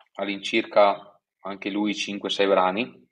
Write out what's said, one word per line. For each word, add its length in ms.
all'incirca 1040
anche 300
lui 240
cinque, 360
sei 160
brani 640